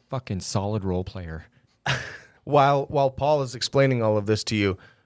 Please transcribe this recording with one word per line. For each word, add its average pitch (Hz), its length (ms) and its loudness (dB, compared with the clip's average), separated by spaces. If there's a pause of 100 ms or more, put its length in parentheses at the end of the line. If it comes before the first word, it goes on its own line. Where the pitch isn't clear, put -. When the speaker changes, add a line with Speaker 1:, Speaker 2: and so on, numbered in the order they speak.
(100)
Speaker 1:
fucking 107 300 -6
solid 101 440 -4
role 92 200 -2
player. 80 420 -12 (400)
Speaker 2:
<laughs> - 580 -10
while, 139 420 4
while 139 240 2
Paul 143 320 0
is 127 120 -6
explaining 131 480 2
all 107 140 2
of 101 100 0
this 107 180 0
to 110 120 -2
you, 101 220 0 (260)